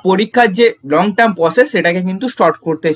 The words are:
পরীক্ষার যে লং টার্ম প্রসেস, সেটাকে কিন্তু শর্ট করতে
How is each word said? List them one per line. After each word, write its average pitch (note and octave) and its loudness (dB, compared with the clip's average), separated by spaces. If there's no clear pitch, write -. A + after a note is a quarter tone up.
পরীক্ষার A3 2
যে A#3 4
লং F3 2
টার্ম A3+ 2
প্রসেস, E3 2
সেটাকে F3 0
কিন্তু F#3 -6
শর্ট E3+ 2
করতে D#3+ -4